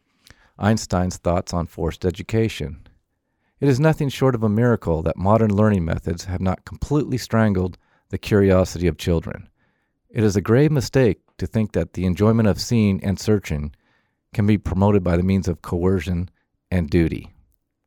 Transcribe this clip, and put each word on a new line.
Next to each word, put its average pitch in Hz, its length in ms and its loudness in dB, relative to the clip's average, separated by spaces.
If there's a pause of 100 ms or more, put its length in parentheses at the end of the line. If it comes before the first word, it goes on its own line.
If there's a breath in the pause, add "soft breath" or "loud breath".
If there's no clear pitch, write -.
(580 soft breath)
Einstein's 95 600 0
thoughts 87 340 -4
on 85 140 -4
forced - 380 -6
education. 92 840 -4 (720)
"It 139 80 0
is 127 100 4
nothing 151 300 0
short 131 260 0
of 110 80 -4
a 110 60 2
miracle 104 540 0
that 82 140 -2
modern 107 380 2
learning 104 300 2
methods 85 400 -6
have 90 160 -6
not 92 240 -4
completely - 540 -4
strangled 101 600 0 (300)
the 98 100 -6
curiosity 92 680 2
of 78 80 -2
children. - 520 -4 (600)
It 107 140 0
is 101 100 2
a 101 60 0
grave 139 320 4
mistake 127 480 0 (160)
to 95 100 -6
think 110 260 -2
that 85 200 -2
the 90 140 -4
enjoyment 107 420 2
of 90 120 0
seeing 104 440 0
and 92 160 -2
searching 76 520 -2 (600)
can 104 140 0
be 104 120 4
promoted 98 460 2
by 87 120 2
the 90 60 2
means 95 240 0
of 85 160 -4
coercion 90 680 -2 (400)
and 87 180 -2
duty." 80 440 0 (540)